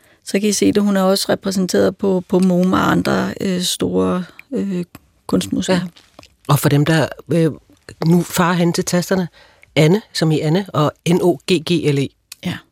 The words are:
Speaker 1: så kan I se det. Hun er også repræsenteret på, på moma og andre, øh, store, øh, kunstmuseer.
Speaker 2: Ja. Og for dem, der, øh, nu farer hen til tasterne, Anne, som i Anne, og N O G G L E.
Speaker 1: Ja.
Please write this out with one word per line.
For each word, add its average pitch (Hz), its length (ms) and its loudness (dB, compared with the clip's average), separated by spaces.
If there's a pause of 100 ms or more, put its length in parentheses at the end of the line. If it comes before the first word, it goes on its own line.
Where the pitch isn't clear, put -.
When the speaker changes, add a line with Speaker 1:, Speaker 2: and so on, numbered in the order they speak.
(240)
Speaker 1:
så 196 160 -4
kan 208 80 0
I 202 40 2
se 196 200 2
det. 208 100 2
Hun 202 140 2
er 190 60 2
også 190 260 2
repræsenteret 190 680 0
på, 185 320 -2
på 208 100 2
moma 185 380 2
og 170 140 0
andre, 190 500 -2
øh, 180 220 -4
store, 180 640 -2 (280)
øh, 190 320 -4 (420)
kunstmuseer. 185 500 -2
Speaker 2:
Ja. 180 60 -2 (640)
Og 143 100 4
for 156 100 0
dem, 143 160 2
der, 160 240 2 (240)
øh, 165 180 2 (560)
nu 175 160 4
farer 180 320 0
hen 170 180 2
til 180 120 -4
tasterne, 180 440 -2 (520)
Anne, 175 220 4 (100)
som 160 200 0
i 151 80 0
Anne, 175 340 0
og 147 180 0 (160)
N 175 140 2
O 175 120 2 (180)
G - 0 - (180)
G - 0 - (240)
L 139 40 0
E. 131 100 -2 (360)
Speaker 1:
Ja. 175 140 -6 (140)